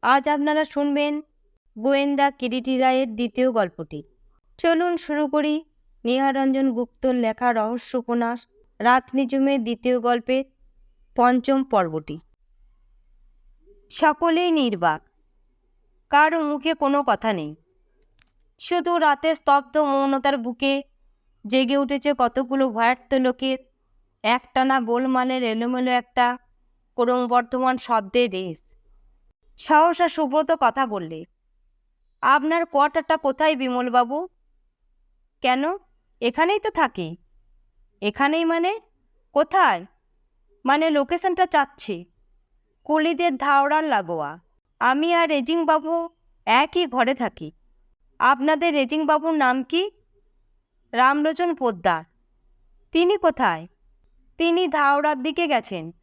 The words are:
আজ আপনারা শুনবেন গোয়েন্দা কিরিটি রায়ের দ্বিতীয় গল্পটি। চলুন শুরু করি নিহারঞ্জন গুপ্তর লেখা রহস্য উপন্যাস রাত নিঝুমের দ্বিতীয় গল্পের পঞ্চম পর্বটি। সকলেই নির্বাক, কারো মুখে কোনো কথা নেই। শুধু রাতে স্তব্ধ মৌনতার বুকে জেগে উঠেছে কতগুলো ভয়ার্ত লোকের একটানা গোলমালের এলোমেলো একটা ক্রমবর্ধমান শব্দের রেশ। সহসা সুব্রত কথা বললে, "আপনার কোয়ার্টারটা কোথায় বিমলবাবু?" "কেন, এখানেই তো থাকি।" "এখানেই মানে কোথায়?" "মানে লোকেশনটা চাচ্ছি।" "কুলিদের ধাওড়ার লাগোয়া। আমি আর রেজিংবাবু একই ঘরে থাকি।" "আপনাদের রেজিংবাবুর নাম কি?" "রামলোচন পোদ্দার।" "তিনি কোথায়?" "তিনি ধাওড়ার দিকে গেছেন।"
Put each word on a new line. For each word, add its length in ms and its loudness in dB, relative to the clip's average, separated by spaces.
আজ 280 2
আপনারা 360 0
শুনবেন 560 -2
গোয়েন্দা 520 0
কিরিটি 460 -4
রায়ের 380 0
দ্বিতীয় 360 -2
গল্পটি। 520 -4
চলুন 400 0
শুরু 300 -4
করি 380 -2
নিহারঞ্জন 680 0
গুপ্তর 420 -4
লেখা 400 0
রহস্য 440 -4
উপন্যাস 500 -4
রাত 340 2
নিঝুমের 500 0
দ্বিতীয় 360 0
গল্পের 460 0
পঞ্চম 480 2
পর্বটি। 560 -2
সকলেই 640 2
নির্বাক, 580 0
কারো 340 2
মুখে 300 -2
কোনো 300 0
কথা 300 0
নেই। 220 -8
শুধু 380 -2
রাতে 380 2
স্তব্ধ 420 0
মৌনতার 600 0
বুকে 460 -2
জেগে 300 2
উঠেছে 400 -2
কতগুলো 520 0
ভয়ার্ত 440 -2
লোকের 440 0
একটানা 560 0
গোলমালের 640 -2
এলোমেলো 480 -2
একটা 460 0
ক্রমবর্ধমান 840 0
শব্দের 540 0
রেশ। 300 -8
সহসা 500 4
সুব্রত 520 0
কথা 260 0
বললে, 400 -8
"আপনার 440 2
কোয়ার্টারটা 520 0
কোথায় 380 0
বিমলবাবু?" 720 0
"কেন, 360 0
এখানেই 380 0
তো 100 -4
থাকি।" 480 -4
"এখানেই 440 0
মানে 340 0
কোথায়?" 540 2
"মানে 240 2
লোকেশনটা 560 0
চাচ্ছি।" 600 -4
"কুলিদের 540 0
ধাওড়ার 460 2
লাগোয়া। 560 -4
আমি 340 2
আর 160 2
রেজিংবাবু 800 0
একই 420 2
ঘরে 280 0
থাকি।" 360 -8
"আপনাদের 540 2
রেজিংবাবুর 640 0
নাম 280 0
কি?" 280 -2
"রামলোচন 640 0
পোদ্দার।" 480 -2
"তিনি 260 2
কোথায়?" 500 0
"তিনি 300 0
ধাওড়ার 560 0
দিকে 240 -2
গেছেন।" 440 -4